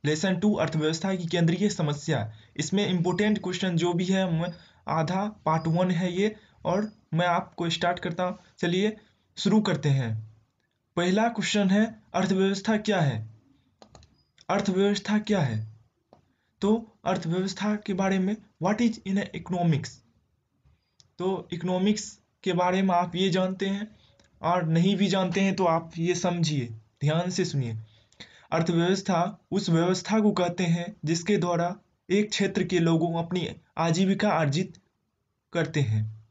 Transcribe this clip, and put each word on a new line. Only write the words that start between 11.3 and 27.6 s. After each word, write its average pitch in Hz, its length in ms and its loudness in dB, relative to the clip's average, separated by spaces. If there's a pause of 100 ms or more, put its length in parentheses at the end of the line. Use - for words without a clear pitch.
है, 214 320 2 (120)
अर्थव्यवस्था 196 600 2
क्या 208 240 0
है? 113 300 0 (1200)
अर्थव्यवस्था 196 680 2
क्या 208 220 0
है? 110 280 0 (920)
तो 220 440 0
अर्थव्यवस्था 185 720 -2
के 202 180 -6
बारे 190 240 0
में, 196 180 0 (260)
what 208 180 0
is 226 180 2 (100)
in 196 100 0
economics? 175 680 -2 (1300)
तो 185 340 -4
इकोनॉमिक्स 185 680 -2 (220)
के 185 100 -2
बारे 180 300 2
में 190 120 2
आप 175 220 0
ये 185 140 2
जानते 185 360 0
हैं, 202 380 -8 (380)
और 175 220 0
नहीं 170 320 4
भी 202 100 2
जानते 190 340 0
हैं 196 160 2
तो 190 80 0
आप 165 340 0
ये 170 160 0
समझिए, 165 520 0 (340)
ध्यान 160 300 0
से 185 140 0
सुनिए। 120 340 -4 (720)